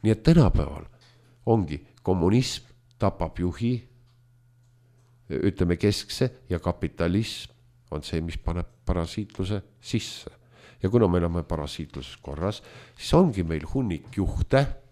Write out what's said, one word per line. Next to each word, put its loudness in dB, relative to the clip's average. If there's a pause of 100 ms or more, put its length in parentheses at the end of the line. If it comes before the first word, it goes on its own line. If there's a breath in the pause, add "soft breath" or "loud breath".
Nii 4
et -4
tänapäeval 4 (600 soft breath)
ongi 2 (200)
kommunism 0 (280)
tapab -2
juhi, -2 (1600)
ütleme, 0
keskse 0 (200)
ja -2
kapitalism -4 (380)
on -8
see, -4
mis -8
paneb -4 (200)
parasiitluse -4 (200)
sisse. -8 (520 soft breath)
Ja 0
kuna 6
me 4
oleme 0
parasiitluses -8
korras, -6 (340 loud breath)
siis -4
ongi 4
meil -4
hunnik -4
juhte 0 (280)